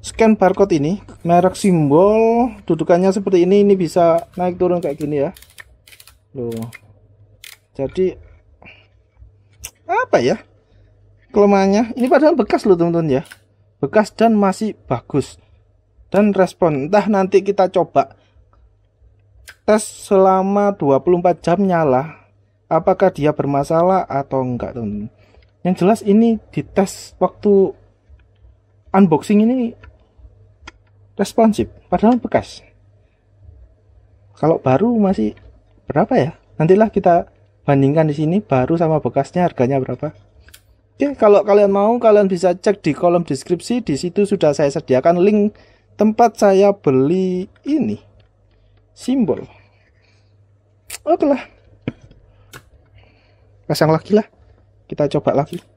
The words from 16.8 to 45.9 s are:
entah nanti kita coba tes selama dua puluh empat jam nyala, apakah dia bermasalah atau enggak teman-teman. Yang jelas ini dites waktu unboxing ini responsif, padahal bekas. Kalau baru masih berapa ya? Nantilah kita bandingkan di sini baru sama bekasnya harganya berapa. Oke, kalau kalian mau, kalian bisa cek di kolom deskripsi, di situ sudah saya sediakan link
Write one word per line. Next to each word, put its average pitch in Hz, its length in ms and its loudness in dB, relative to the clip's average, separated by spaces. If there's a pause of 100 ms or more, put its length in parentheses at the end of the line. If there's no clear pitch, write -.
entah 196 160 0
nanti 190 320 0
kita 196 320 -2
coba - 480 -2 (1400)
tes 214 180 0
selama 196 960 0
dua 139 240 0
puluh 180 240 0
empat 175 160 0
jam 175 240 -2
nyala, 160 640 -2 (400)
apakah 180 460 0
dia 147 180 -2
bermasalah 160 800 -2
atau 135 340 -4
enggak 123 320 -8
teman-teman. 104 320 -8 (560)
Yang 180 160 -2
jelas 214 240 2
ini 220 380 2 (100)
dites - 680 -6
waktu 190 500 0 (1200)
unboxing 190 540 2
ini 240 260 -2 (1400)
responsif, 208 560 -2 (160)
padahal 214 320 2
bekas. - 400 -6 (1800)
Kalau 156 240 0
baru 139 400 0
masih 208 380 -2 (500)
berapa 185 320 -2
ya? 147 120 -2 (280)
Nantilah 190 320 2
kita 185 400 0 (320)
bandingkan 147 460 0
di 143 80 -6
sini 160 260 -2
baru 131 320 -2
sama 160 240 0
bekasnya 147 480 -4
harganya 135 320 -2
berapa. 131 320 -8 (840)
Oke, 285 180 -2
kalau 202 300 4
kalian 202 260 4
mau, 202 300 0
kalian 208 260 4
bisa 180 300 -2
cek 208 240 -4
di 160 100 -2
kolom 175 320 0
deskripsi, 180 600 -6
di 180 100 -4
situ 190 300 -2
sudah 170 260 0
saya 147 220 -2
sediakan 170 480 0
link 208 320 2 (400)